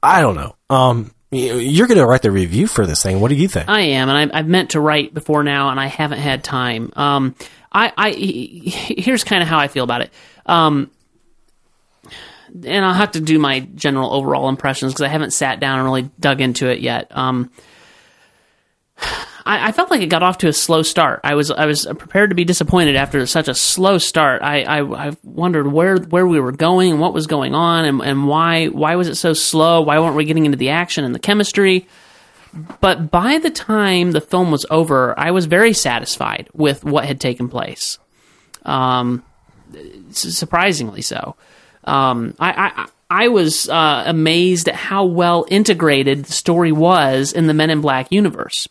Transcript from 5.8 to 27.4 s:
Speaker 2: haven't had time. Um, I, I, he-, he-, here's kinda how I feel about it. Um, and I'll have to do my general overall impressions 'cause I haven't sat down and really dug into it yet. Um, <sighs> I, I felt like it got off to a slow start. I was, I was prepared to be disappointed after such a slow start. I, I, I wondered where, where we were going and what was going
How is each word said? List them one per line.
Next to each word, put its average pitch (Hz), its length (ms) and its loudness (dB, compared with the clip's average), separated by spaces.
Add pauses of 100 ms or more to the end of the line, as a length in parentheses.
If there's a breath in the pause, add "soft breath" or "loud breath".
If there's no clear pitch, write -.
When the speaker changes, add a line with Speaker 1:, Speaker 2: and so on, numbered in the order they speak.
Speaker 2:
haven't 143 340 -4
had 139 240 -4
time. 123 520 -4
Um, 139 400 0 (360 loud breath)
I, 214 240 2
I, 208 140 0
he-, 175 600 -6
he-, - 340 -8
here's 240 200 0
kinda 180 220 -2
how 160 140 0
I 143 80 2
feel 135 160 -4
about 120 180 -2
it. - 100 -8 (360 soft breath)
Um, 156 420 2 (1700 loud breath)
and 196 200 0
I'll 185 120 2
have 202 160 2
to 160 100 -4
do 156 160 2
my 139 220 2
general 135 520 -2
overall 135 380 0
impressions 135 460 -2
'cause 147 100 -2
I 135 40 -2
haven't 151 240 -2
sat 135 260 -2
down 135 180 -2
and 131 100 -2
really 131 220 -2 (100)
dug 139 220 0
into 127 260 -2
it 123 120 -2
yet. 120 320 -6
Um, 127 400 -4 (1500 loud breath)
<sighs> - 140 -8 (340 loud breath)
I, 180 220 -2
I 214 40 -2
felt 359 200 0
like 269 100 2
it 175 60 -2
got 165 160 0
off 180 160 0
to 175 80 2
a 151 60 2
slow 160 280 2
start. 160 420 0
I 147 120 0
was, 147 160 0
I 156 160 0
was 147 180 -2
prepared 196 460 -2
to 180 40 -2
be 175 100 0
disappointed 170 500 2
after 139 320 -2
such 165 200 -2
a 131 60 -4
slow 185 460 0
start. 147 420 0
I, 143 220 -2
I, 147 460 -4
I - 20 -10 (120)
wondered 160 480 -2
where, 180 260 2
where 180 280 0
we 170 140 2
were 127 120 -2
going 175 400 2
and 151 80 0
what 170 140 0
was 156 140 -4
going 139 260 -2